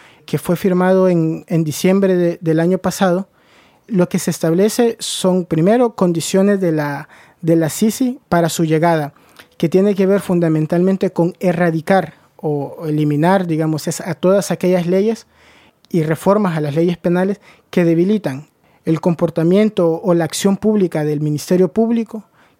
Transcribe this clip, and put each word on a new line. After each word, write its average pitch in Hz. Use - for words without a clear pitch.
que -
fue 175
firmado 185
en, 165
en 165
diciembre 185
de, 175
del 160
año 180
pasado, 185
lo 180
que 180
se 175
establece 202
son, 185
primero, 214
condiciones 190
de 175
la, 147
de 170
la 165
sisi 247
para 170
su 170
llegada, 156
que 165
tiene 190
que 190
ver 196
fundamentalmente 175
con 175
erradicar 170
o 147
eliminar, 151
digamos, 156
es-, -
a 170
todas 185
aquellas 180
leyes 202
y 170
reformas 175
a 151
las 147
leyes 170
penales 185
que 180
debilitan 170
el 165
comportamiento 170
o 180
la 170
acción 196
pública 190
del 151
Ministerio 170
Público, 226